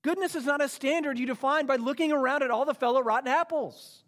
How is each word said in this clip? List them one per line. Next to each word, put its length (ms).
Goodness 320
is 100
not 160
a 80
standard 480
you 100
define 400
by 100
looking 340
around 320
at 80
all 140
the 100
fellow 260
rotten 280
apples. 800